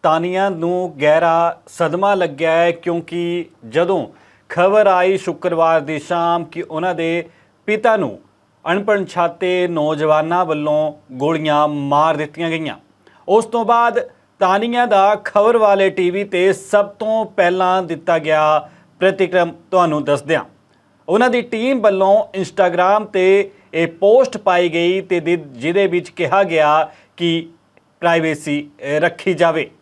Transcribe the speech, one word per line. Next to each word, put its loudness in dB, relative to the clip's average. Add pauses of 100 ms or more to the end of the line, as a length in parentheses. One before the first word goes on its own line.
ਤਾਨੀਆ 0
ਨੂੰ -4
ਗਹਿਰਾ 2
ਸਦਮਾ -2
ਲੱਗਿਆ -2
ਹੈ, 2
ਕਿਉਂਕਿ -6 (240)
ਜਦੋਂ -2 (420)
ਖਬਰ 2
ਆਈ 2
ਸ਼ੁੱਕਰਵਾਰ 0
ਦੀ -6
ਸ਼ਾਮ -2
ਕਿ -12
ਉਹਨਾਂ -6
ਦੇ -4 (360)
ਪਿਤਾ 0
ਨੂੰ -4 (520)
ਅਣਪਛਾਤੇ -2
ਨੌਜਵਾਨਾਂ 0
ਵੱਲੋਂ -2 (180)
ਗੋਲੀਆਂ 0
ਮਾਰ 0
ਦਿੱਤੀਆਂ -6
ਗਈਆਂ, -6 (520)
ਉਸ 2
ਤੋਂ -4
ਬਾਅਦ 2 (400)
ਤਾਨੀਆ 0
ਦਾ 4
ਖਬਰ 2
ਵਾਲੇ 4
ਟੀ 0
ਵੀ -4
ਤੇ 0
ਸਭ 0
ਤੋਂ -4
ਪਹਿਲਾਂ 0
ਦਿੱਤਾ -2
ਗਿਆ 0 (300)
ਪ੍ਰਤੀਕਰਮ 0 (200)
ਤੁਹਾਨੂੰ 0
ਦੱਸਦੇ -2
ਹਾਂ। -4 (640)
ਉਹਨਾਂ 2
ਦੀ 0
ਟੀਮ -2
ਵੱਲੋਂ 2 (160)
Instagram 0
ਤੇ 2 (220)
ਇਹ 0
ਪੋਸਟ 2
ਪਾਈ 0
ਗਈ 0
ਤੇ -2
ਦਿ-, -2
ਜਿਹਦੇ -2
ਵਿੱਚ -4
ਕਿਹਾ 0
ਗਿਆ 2 (260)
ਕਿ -2 (520)
ਪ੍ਰਾਈਵੇਸੀ, -2 (120)
ਅਹ, -4
ਰੱਖੀ -2
ਜਾਵੇ 0 (100)